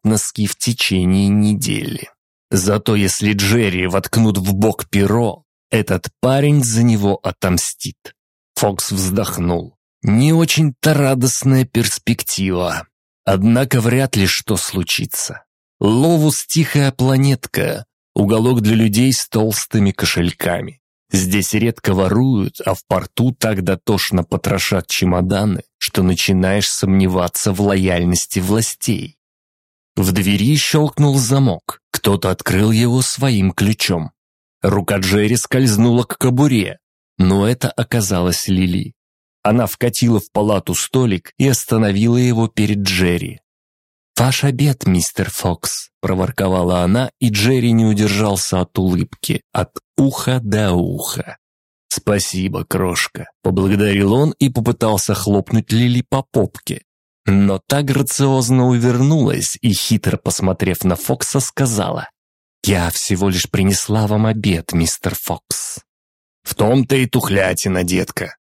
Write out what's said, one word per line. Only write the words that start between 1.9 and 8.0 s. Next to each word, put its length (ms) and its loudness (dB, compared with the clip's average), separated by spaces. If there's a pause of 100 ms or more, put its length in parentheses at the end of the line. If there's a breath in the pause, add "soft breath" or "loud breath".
Зато 440 0
если 380 0
Джерри 540 0
воткнут 520 0
в 160 0
бок 340 0
перо, 560 0 (260)
этот 380 -2 (120)
парень 420 2
за 200 0
него 400 2
отомстит. 920 -4 (400)